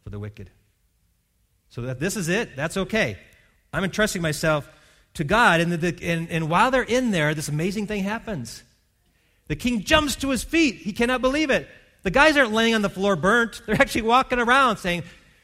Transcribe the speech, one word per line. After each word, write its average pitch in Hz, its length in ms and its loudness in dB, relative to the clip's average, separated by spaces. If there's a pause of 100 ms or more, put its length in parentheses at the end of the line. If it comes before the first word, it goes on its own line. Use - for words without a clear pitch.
for 107 60 -14
the 101 100 -12
wicked. 104 300 -14 (1200)
So - 140 -14
that 127 160 -8
this 190 180 -4
is 165 120 -4
it, 196 260 -2
that's 156 220 -4
okay. 185 400 -2 (560)
I'm 160 100 -2
entrusting 196 380 -2
myself 156 480 0 (460)
to 165 80 -4
God, 185 360 4
and, 170 120 0
the, 170 320 -2
and, 165 260 -2
and 160 180 -2
while 190 220 4
they're 254 140 2
in 240 260 0
there, 156 240 2
this 151 160 -6
amazing 185 380 -2
thing 202 160 -4
happens. 202 580 -8 (840)
The 151 80 -4
king 233 280 -2
jumps 302 340 2
to 269 120 -4
his 262 140 0
feet. 311 320 0
He - 180 -10
cannot 240 280 0
believe 277 280 0
it. 170 180 0 (360)
The 190 80 -2
guys 285 260 4
aren't 233 160 2
laying 226 220 4
on 214 60 0
the 202 80 0
floor 196 260 0
burnt. 214 500 0
They're 214 160 0
actually 262 220 0
walking 247 360 2
around 247 380 4
saying, 175 260 -4 (400)